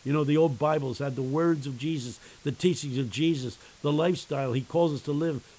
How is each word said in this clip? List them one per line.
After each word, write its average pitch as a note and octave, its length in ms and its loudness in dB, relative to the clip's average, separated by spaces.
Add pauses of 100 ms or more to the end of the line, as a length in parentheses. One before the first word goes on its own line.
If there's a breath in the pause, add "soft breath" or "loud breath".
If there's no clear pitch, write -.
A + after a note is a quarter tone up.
You C3+ 80 -2
know, D3+ 120 2
the D3 120 4
old D#3 220 4
Bibles D3 400 0
had C#3 160 -4
the C3 80 -4
words D3 460 2
of B2+ 100 -8
Jesus, C3 400 -4 (240 loud breath)
the C#3+ 80 -2
teachings C#3+ 480 0
of B2 140 -2
Jesus, C3 440 0 (260 loud breath)
the D3 100 0
lifestyle D3+ 600 0
he C3 100 0
calls E3 300 2
us C3 100 -4
to D3 100 -4
live D3 320 -2 (140 loud breath)